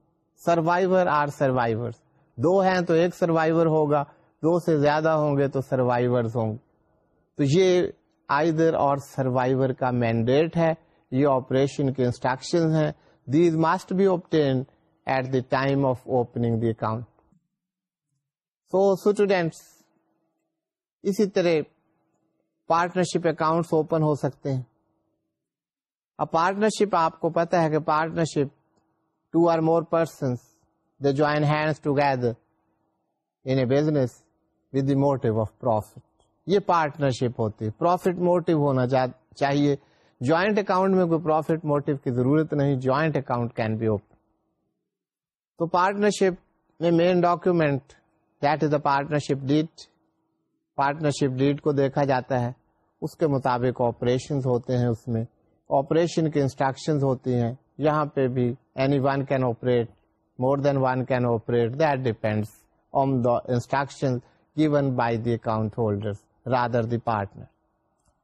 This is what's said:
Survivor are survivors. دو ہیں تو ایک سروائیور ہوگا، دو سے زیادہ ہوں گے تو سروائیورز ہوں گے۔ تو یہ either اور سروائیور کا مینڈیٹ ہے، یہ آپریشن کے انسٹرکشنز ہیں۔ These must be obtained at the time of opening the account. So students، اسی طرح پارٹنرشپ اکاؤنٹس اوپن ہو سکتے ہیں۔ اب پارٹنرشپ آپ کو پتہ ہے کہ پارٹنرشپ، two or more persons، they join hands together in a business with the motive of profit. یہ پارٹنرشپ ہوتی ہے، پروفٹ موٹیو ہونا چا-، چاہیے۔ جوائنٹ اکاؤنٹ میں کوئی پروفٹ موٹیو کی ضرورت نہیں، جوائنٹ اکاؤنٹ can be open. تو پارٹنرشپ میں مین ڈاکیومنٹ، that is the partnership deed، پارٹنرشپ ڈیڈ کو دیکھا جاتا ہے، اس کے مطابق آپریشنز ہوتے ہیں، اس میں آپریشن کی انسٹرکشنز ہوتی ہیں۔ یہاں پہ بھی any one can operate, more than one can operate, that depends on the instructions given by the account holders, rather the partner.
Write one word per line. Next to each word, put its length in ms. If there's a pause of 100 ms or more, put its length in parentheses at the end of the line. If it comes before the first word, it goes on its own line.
(500)
Survivor 560
are 220 (160)
survivors. 480 (440)
دو 240
ہیں 220
تو 120
ایک 220
سروائیور 500
ہوگا، 380 (260)
دو 300
سے 180
زیادہ 320
ہوں 280
گے 100
تو 140
سروائیورز 760
ہوں 160
گے۔ 60 (800)
تو 80
یہ 380 (520)
either 400
اور 240
سروائیور 720
کا 220
مینڈیٹ 640
ہے، 160 (380)
یہ 160
آپریشن 640
کے 120
انسٹرکشنز 720
ہیں۔ 160 (440)
These 200
must 440
be 60
obtained 580 (460)
at 140
the 180 (140)
time 300
of 340
opening 340
the 140
account. 340 (1700)
So 200 (120)
students، 680 (1300)
اسی 260
طرح 200 (1200)
پارٹنرشپ 600
اکاؤنٹس 460
اوپن 300
ہو 120
سکتے 380
ہیں۔ 80 (1600)
اب 140
پارٹنرشپ 640
آپ 240
کو 100
پتہ 260
ہے 140
کہ 100
پارٹنرشپ، 800 (800)
two 160
or 80
more 200 (140)
persons، 400 (680)
they 120
join 340
hands 400
together 420 (1160)
in 100
a 100
business 380 (680)
with 100
the 100
motive 380
of 360
profit. 300 (480)
یہ 120
پارٹنرشپ 800
ہوتی 260
ہے، 40
پروفٹ 460
موٹیو 420
ہونا 300
چا-، 480
چاہیے۔ 400 (460)
جوائنٹ 380
اکاؤنٹ 360
میں 100
کوئی 160
پروفٹ 440
موٹیو 320
کی 140
ضرورت 420
نہیں، 220
جوائنٹ 420
اکاؤنٹ 440
can 100
be 140
open. 320 (1400)
تو 100
پارٹنرشپ 640 (460)
میں 120
مین 300
ڈاکیومنٹ، 600 (640)
that 180
is 60
the 220
partnership 600
deed، 140 (1120)
پارٹنرشپ 600
ڈیڈ 240
کو 100
دیکھا 320
جاتا 380
ہے، 100 (500)
اس 160
کے 100
مطابق 540
آپریشنز 640
ہوتے 320
ہیں، 100
اس 200
میں 160 (460)
آپریشن 600
کی 100
انسٹرکشنز 640
ہوتی 300
ہیں۔ 200 (240)
یہاں 280
پہ 220
بھی 260 (260)
any 180
one 220
can 240
operate, 420 (560)
more 220
than 140
one 220
can 260
operate, 460
that 320
depends 420 (520)
on 140
the 240 (200)
instructions 640 (400)
given 260
by 320
the 140
account 380 (100)
holders, 760
rather 280
the 320
partner. 320 (800)